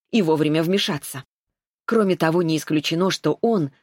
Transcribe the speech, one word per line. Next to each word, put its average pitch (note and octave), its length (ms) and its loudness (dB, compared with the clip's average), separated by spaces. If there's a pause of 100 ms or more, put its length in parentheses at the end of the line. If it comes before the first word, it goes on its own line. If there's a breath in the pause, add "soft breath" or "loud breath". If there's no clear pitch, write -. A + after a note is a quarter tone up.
(120)
и A#3 100 4
вовремя D#3 420 2
вмешаться. E3 600 -4 (640)
Кроме G3+ 300 2
того, E3 260 0
не D#3+ 160 0
исключено, E3 520 -2
что - 320 -2
он — G3+ 300 0 (120)